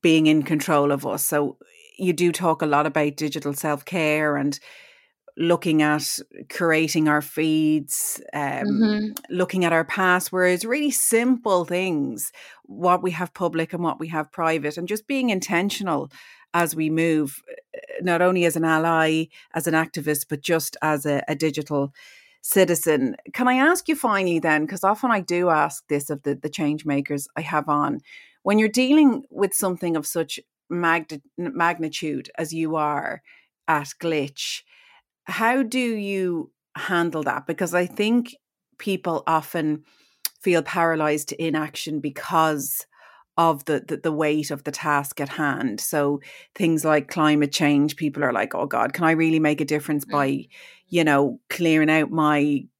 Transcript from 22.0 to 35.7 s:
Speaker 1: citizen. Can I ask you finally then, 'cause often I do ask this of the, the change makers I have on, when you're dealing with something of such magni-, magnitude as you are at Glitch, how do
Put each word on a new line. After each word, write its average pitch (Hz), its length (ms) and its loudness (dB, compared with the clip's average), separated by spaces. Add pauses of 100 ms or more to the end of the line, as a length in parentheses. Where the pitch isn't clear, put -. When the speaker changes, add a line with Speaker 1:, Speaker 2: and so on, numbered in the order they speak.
Speaker 1:
citizen. 160 760 2 (160)
Can 247 160 0
I 254 60 2
ask 320 340 2
you 311 60 2
finally 190 440 0
then, 156 260 2
'cause 180 180 -6
often 208 280 2
I 214 80 2
do 175 300 0
ask 151 400 0
this 143 200 -2
of 143 140 -6
the, 143 100 -2
the 139 160 -6
change 151 360 -4
makers 143 500 -4
I 156 60 -6
have 151 260 -2
on, 147 320 0 (440)
when 208 140 4
you're 220 120 4
dealing 254 600 4
with 196 240 -2
something 175 440 -2
of 147 100 -4
such 160 320 -4 (300)
magni-, 165 520 -2 (160)
magnitude 160 1000 -4
as 160 160 -6
you 160 240 -2
are 147 440 -2 (460)
at 147 320 0
Glitch, 147 600 -4 (640)
how 226 360 0
do 247 180 -2